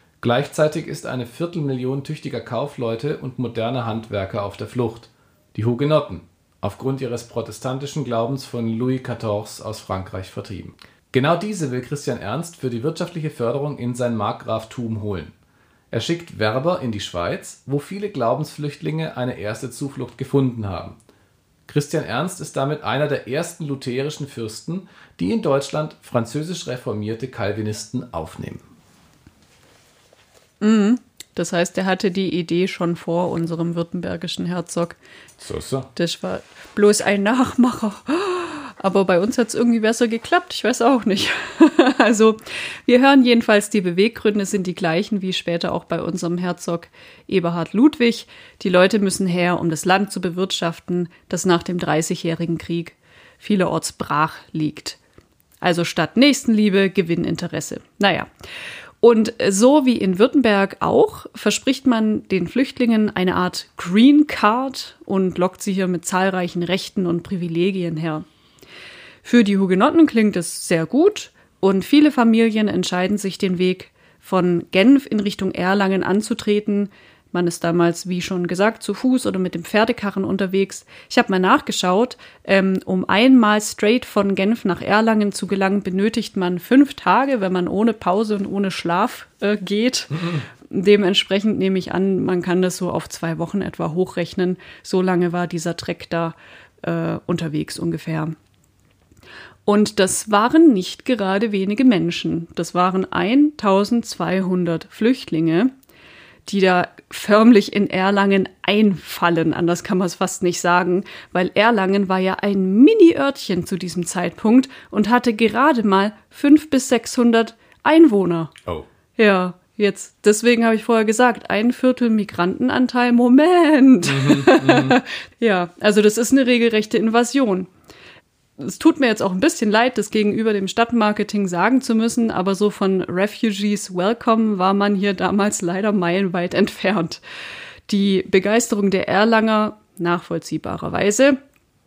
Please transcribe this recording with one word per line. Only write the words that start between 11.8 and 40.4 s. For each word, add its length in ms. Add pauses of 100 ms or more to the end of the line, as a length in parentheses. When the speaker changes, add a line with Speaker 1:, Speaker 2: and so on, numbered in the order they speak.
Speaker 1:
Christian 380
Ernst 380
für 140
die 120
wirtschaftliche 480
Förderung 480
in 160
sein 220
Markgraftum 840
holen. 320 (580)
Er 100
schickt 380
Werber 440
in 100
die 80
Schweiz, 680
wo 140
viele 300
Glaubensflüchtlinge 1080
eine 220
erste 320
Zuflucht 480
gefunden 500
haben. 280 (720)
Christian 380
Ernst 360
ist 160
damit 260
einer 260
der 180
ersten 400
lutherischen 640
Fürsten, 600 (300)
die 140
in 100
Deutschland 600
französisch 680
reformierte 600
Calvinisten 840
aufnehmen. 480 (2000)
Speaker 2:
Mhm. 380 (360)
Das 180
heißt, 260
er 80
hatte 240
die 240
Idee 340
schon 280
vor 340
unserem 460
württembergischen 720
Herzog. 500 (420)
Speaker 1:
So, 220
so. 240 (100)
Speaker 2:
Das 280
war 180 (340)
bloß 280
ein 200
Nachmacher. 720 (880)
Aber 220
bei 160
uns 180
hat's 160
irgendwie 260
besser 280
geklappt. 460